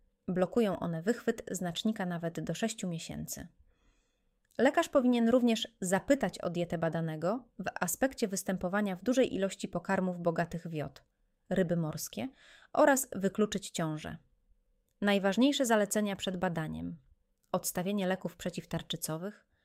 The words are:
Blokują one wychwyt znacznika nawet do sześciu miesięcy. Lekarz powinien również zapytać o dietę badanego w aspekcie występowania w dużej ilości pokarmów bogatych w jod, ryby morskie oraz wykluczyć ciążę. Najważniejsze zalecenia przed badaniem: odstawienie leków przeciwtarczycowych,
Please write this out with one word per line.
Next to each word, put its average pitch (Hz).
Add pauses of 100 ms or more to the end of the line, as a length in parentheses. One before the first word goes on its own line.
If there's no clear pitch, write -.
(280)
Blokują 185
one 165
wychwyt 226
znacznika 185
nawet 170
do 165
sześciu 220
miesięcy. - (1120)
Lekarz 294
powinien 240
również 233 (140)
zapytać 190
o -
dietę 170
badanego 165 (100)
w 185 (140)
aspekcie 240
występowania 190
w 180
dużej 247
ilości 196
pokarmów 185
bogatych 170
w 165
jod, 147 (460)
ryby 175
morskie 160 (440)
oraz 277
wykluczyć 196
ciążę. 156 (840)
Najważniejsze 202
zalecenia 208
przed 185
badaniem: 165 (540)
odstawienie 185
leków 185
przeciwtarczycowych, - (200)